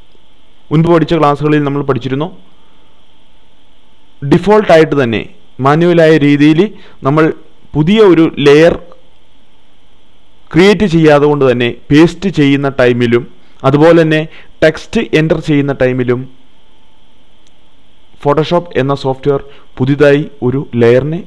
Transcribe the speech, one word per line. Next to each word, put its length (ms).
മുൻപ് 200
പഠിച്ച 280
ക്ലാസ്സുകളിൽ 480
നമ്മൾ 200
പഠിച്ചിരുന്നു, 400
ഡിഫോൾട്ടായിട്ട് 680
തന്നെ 220
മാനുവലായ 480
രീതിയിൽ 340
നമ്മൾ 180
പുതിയ 240
ഒരു 140
layer 260
create 400
ചെയ്യാതെ 380
കൊണ്ട് 180
തന്നെ 200
പേസ്റ്റ് 400
ചെയ്യുന്ന 280
ടൈമിലും 440
അതുപോലെ 360
തന്നെ 180
ടെക്സ്റ്റ് 380
എൻ്റർ 200
ചെയ്യുന്ന 340
ടൈമിലും 380
Photoshop 420
എന്ന 120
software 380
പുതിയതായി 440
ഒരു 120
ലെയറിനെ 460